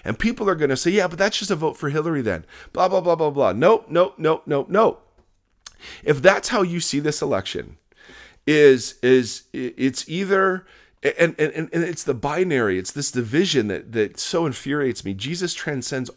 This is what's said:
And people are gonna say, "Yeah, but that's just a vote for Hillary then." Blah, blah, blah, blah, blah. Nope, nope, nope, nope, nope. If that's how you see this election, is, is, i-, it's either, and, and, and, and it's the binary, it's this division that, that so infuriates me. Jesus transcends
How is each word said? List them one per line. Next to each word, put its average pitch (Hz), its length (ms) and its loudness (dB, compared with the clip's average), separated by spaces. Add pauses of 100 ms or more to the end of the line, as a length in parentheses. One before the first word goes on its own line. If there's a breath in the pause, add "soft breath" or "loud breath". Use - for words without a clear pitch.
And 110 140 -4
people 107 320 -2
are 90 40 0
gonna 143 220 0
say, 170 140 0
"Yeah, 190 180 2
but 165 100 -8
that's 202 200 0
just 202 120 -6
a 190 60 0
vote 151 220 -2
for 151 100 -4
Hillary 151 340 -2
then." 90 220 -2 (300 loud breath)
Blah, 180 140 2
blah, 185 120 2
blah, 170 160 2
blah, 156 140 0
blah. 135 240 2
Nope, 202 340 2
nope, 170 300 2
nope, 156 280 0
nope, 143 220 -2
nope. 202 380 2 (960 loud breath)
If 143 160 2
that's 196 280 4
how 240 120 0
you 175 200 0
see 143 200 -2
this 147 220 -4
election, 98 560 -6 (680 loud breath)
is, 143 560 6
is, 123 420 4 (100)
i-, 127 220 -8
it's 127 320 -2
either, 190 580 0 (360 soft breath)
and, 165 360 2
and, 151 140 0
and, 156 200 -8
and 170 120 0
it's 160 200 -6
the 139 100 -2
binary, 139 640 0
it's 95 140 -6
this 143 180 -6
division 123 580 0
that, 98 240 -6
that 107 260 -2
so 170 280 -2
infuriates 139 580 -4
me. 98 100 -4
Jesus 165 400 -6
transcends 131 640 -6